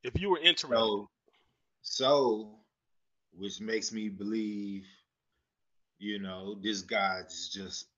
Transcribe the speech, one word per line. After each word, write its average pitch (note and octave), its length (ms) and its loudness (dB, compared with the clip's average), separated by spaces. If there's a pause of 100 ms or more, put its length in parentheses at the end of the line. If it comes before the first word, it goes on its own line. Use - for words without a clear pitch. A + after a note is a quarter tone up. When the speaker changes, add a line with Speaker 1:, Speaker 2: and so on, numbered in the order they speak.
Speaker 1:
If F3+ 180 -2
you G3 100 0
were F3 80 6
interested. D#3 380 4
Speaker 2:
So, G#2+ 320 2 (720)
so, A#2+ 760 2 (760)
which G2 280 -8
makes A2 320 -2
me G#2+ 160 -4
believe, G2+ 760 -4 (1120)
you G#2 200 -6
know, F#2+ 420 -8
this G2+ 220 -2
guy's F#2+ 720 -2
just F#2+ 340 -10 (120)